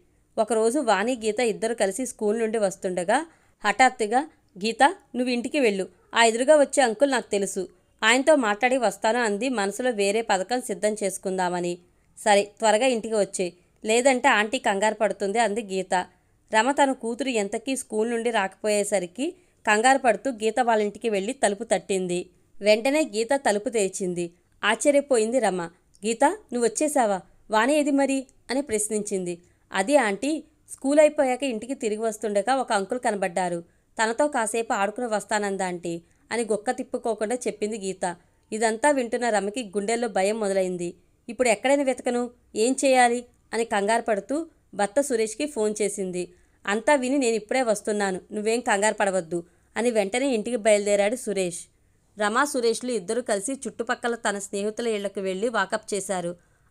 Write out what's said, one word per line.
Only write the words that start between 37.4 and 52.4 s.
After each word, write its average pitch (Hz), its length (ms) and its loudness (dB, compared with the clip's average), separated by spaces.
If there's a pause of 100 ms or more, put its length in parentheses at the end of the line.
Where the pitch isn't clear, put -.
గీత. 185 360 -4 (360)
ఇదంతా 220 400 2
వింటున్న 240 380 0
రమకి 208 340 -2
గుండెల్లో 208 440 -2
భయం 202 320 0
మొదలైంది. 185 540 -2 (360)
"ఇప్పుడు 240 200 0
ఎక్కడైనా 269 340 2
వెతకను, 247 460 -2 (260)
ఏం 240 200 2 (100)
చేయాలి?" 247 400 4 (280)
అని 226 120 0
కంగారు 220 360 0
పడుతూ 247 460 -2 (260)
భర్త 202 280 0
సురేష్కి 226 440 -2
ఫోన్ 214 360 -2
చేసింది. 185 500 -4 (360)
"అంతా 220 280 2
విని 254 220 0
నేను 233 180 2
ఇప్పుడే 247 260 -2
వస్తున్నాను, 208 600 -2 (100)
నువ్వేం 214 280 -2
కంగారు 214 340 0
పడవద్దు," 180 500 -2 (340)
అని 233 140 0
వెంటనే 220 360 0
ఇంటికి 240 280 -2
బయలుదేరాడు 208 600 2
సురేష్. 190 440 -4 (600)
రమ, 214 240 0